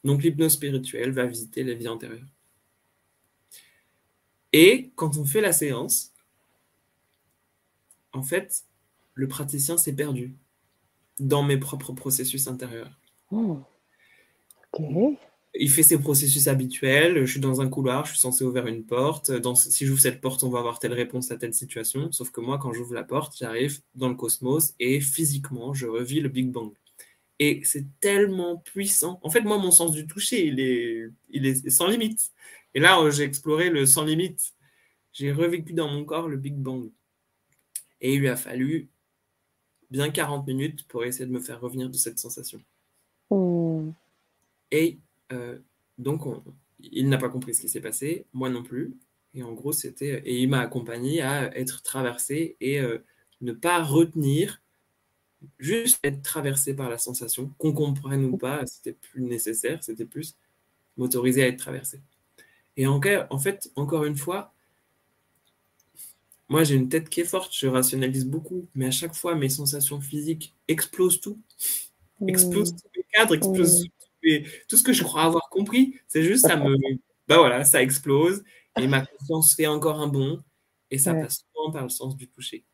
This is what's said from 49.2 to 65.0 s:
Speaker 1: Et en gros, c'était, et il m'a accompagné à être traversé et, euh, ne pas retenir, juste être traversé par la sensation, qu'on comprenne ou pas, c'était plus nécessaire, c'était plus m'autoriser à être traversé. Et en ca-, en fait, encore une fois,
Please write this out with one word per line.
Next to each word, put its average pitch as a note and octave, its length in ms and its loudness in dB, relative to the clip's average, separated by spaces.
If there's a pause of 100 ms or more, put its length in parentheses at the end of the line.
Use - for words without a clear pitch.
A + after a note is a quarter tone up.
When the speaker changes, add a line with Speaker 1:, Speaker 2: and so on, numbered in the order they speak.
Speaker 1:
Et B2+ 100 -12
en A#2 100 -12
gros, C#3 180 -6
c'était, C#3 540 -6
et B2 160 -2
il C3 80 2
m'a C3+ 120 2
accompagné A#2+ 600 -4
à C3+ 360 -4
être B2+ 260 -8
traversé C3 800 -4
et, C#3 180 -2
euh, A#2 200 -2 (420)
ne A#2+ 120 -6
pas E3+ 300 0
retenir, D#3 800 2 (1000)
juste A3+ 440 0
être C#3 200 -2
traversé C#3 520 -2
par C3+ 140 -6
la A#2 80 -6
sensation, B2+ 600 -6
qu'on D#3 160 0
comprenne C#3 520 0
ou B2+ 120 0
pas, C3 280 -4
c'était - 280 -12
plus - 300 -12
nécessaire, A#2+ 600 -4
c'était A2+ 220 -10
plus - 300 -12 (600)
m'autoriser B2+ 460 2
à B2+ 40 4
être B2 120 -2
traversé. C3+ 420 -10 (760)
Et C3+ 100 2
en C#3 140 2
ca-, G3 300 2
en C#3 80 -2
fait, G3 360 -4
encore D3+ 300 0
une D3 120 -2
fois, F#3+ 360 -6 (2000)